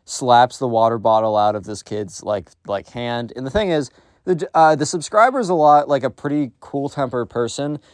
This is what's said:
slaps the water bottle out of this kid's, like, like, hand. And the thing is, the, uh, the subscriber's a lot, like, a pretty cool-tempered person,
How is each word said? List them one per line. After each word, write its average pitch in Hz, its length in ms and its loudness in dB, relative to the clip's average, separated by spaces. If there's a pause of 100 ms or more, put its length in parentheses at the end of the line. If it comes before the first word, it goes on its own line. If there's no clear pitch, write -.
slaps 123 520 2
the 131 100 -4
water 113 300 0
bottle 110 380 2
out 104 180 2
of 101 120 -6
this 104 180 -10
kid's, 104 400 -10
like, 101 260 -6 (160)
like, 101 240 -6
hand. 120 460 -8
And 131 100 -10
the 131 60 -8
thing 202 200 -2
is, 147 200 -2 (320)
the, 180 300 -2
uh, 160 220 6
the 143 100 -2
subscriber's 214 640 0
a 185 40 0
lot, 147 360 4
like, 135 140 0
a 131 60 -2
pretty 143 420 -4 (100)
cool-tempered 131 680 -6
person, 143 500 -4 (140)